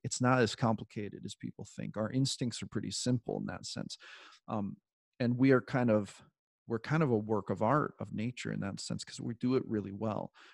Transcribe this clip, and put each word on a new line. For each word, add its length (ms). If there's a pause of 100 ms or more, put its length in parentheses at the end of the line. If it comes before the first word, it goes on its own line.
It's 160
not 180
as 160
complicated 720
as 100
people 300
think. 320
Our 120
instincts 540
are 40
pretty 240
simple 460
in 100
that 180
sense. 320 (500)
Um, 300 (420)
and 180
we 140
are 80
kind 320
of, 300 (440)
we're 140
kind 240
of 80
a 60
work 320
of 120
art 380
of 140
nature 400
in 80
that 180
sense, 240
'cause 160
we 140
do 220
it 120
really 240
well, 400 (220)